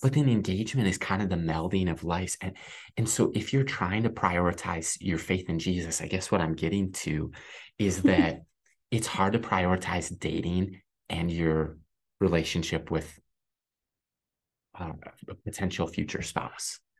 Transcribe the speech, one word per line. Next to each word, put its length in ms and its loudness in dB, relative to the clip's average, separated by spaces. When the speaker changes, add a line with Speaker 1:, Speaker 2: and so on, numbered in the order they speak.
Speaker 1:
but 120 4
then 160 6
engagement 580 2
is 120 2
kind 240 0
of 80 0
the 60 0
melding 540 0
of 140 -4
lives. 360 -2
And, 160 -8
and 120 0
so 260 2
if 180 -4
you're 120 4
trying 400 0
to 60 2
prioritize 920 0
your 180 0
faith 300 -2
in 100 0
Jesus, 420 -2
I 60 -6
guess 240 -4
what 100 4
I'm 140 0
getting 380 -2
to 400 -4
is 260 0
Speaker 2:
<laughs> 20 6
Speaker 1:
that 380 4
it's 160 2
hard 240 2
to 80 4
prioritize 760 0
dating 640 -2
and 200 -2
your 480 2
relationship 720 0
with, 280 -2
uh, 140 -6
a 60 -10
potential 500 -2
future 340 -2
spouse. 580 -6